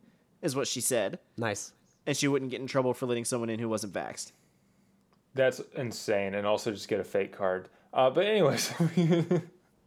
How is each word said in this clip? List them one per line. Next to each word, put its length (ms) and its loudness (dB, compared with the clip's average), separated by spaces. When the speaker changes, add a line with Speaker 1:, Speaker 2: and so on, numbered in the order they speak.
Speaker 1:
is 140 -2
what 120 -2
she 140 -4
said. 380 0
Speaker 2:
Nice. 340 -4
Speaker 1:
And 100 0
she 100 2
wouldn't 220 0
get 100 -6
in 60 -8
trouble 300 0
for 100 -6
letting 200 -2
someone 260 -2
in 80 -4
who 100 -2
wasn't 240 -4
vaxxed. 380 -8
Speaker 3:
That's 260 2
insane, 580 -2
and 140 0
also 240 2
just 160 -8
get 120 0
a 40 -2
fake 280 -2
card. 380 -2
Uh, 160 4
but 160 2
anyways. 540 2
<laughs> 180 2